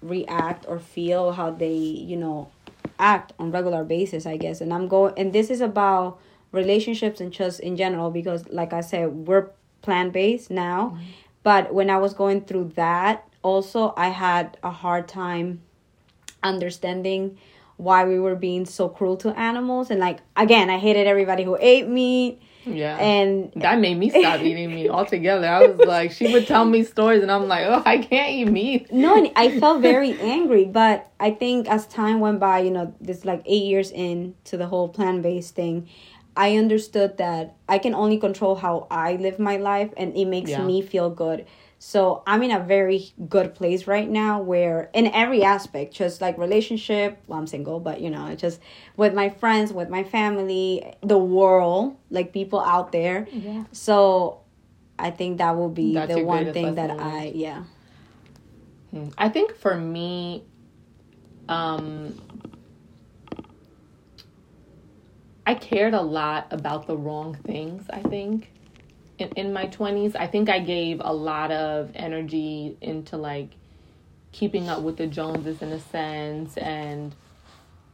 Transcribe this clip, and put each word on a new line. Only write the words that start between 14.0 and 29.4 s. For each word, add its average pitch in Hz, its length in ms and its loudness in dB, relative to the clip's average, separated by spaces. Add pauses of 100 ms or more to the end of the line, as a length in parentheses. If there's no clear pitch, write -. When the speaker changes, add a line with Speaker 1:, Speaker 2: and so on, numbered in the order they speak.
Speaker 1:
had 180 520 -2
a 180 80 -8
hard 175 380 -4
time 175 520 -6 (840)
understanding 190 920 -4 (400)
why 185 280 4
we 185 160 2
were 185 160 0
being 180 300 -2
so 180 220 -2
cruel 185 280 -2
to 214 140 -2
animals. 247 600 -2
And, 202 80 0
like, 180 220 -2 (160)
again, 220 340 6
I 185 80 0
hated 202 300 4
everybody 190 340 2
who 185 180 0
ate 247 280 8
meat. 247 520 0 (240)
Speaker 2:
Yeah. 151 320 -6
Speaker 1:
And 196 600 2
Speaker 2:
That 190 220 4
made 180 200 2
me 196 100 2
stop 165 320 6
Speaker 1:
<laughs> 165 80 2
Speaker 2:
eating 165 260 -4
meat 160 140 0
altogether. 180 580 0
I 180 200 10
was 190 140 6
like, 175 320 4
she 233 200 0
would 240 140 6
tell 226 180 6
me 226 200 6
stories, 220 380 4
and 190 80 0
I'm 202 160 2
like, 180 200 0
"Oh, 226 180 4
I 226 140 4
can't 277 320 0
eat 262 160 0
meat." 220 440 0
Speaker 1:
No, 285 280 6
and 320 180 4
I 240 240 4